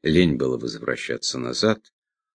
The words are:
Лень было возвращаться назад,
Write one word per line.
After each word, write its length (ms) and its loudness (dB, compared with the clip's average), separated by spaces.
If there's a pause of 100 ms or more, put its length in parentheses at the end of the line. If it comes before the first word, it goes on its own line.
Лень 320 4
было 220 -2
возвращаться 800 -6
назад, 540 -2 (440)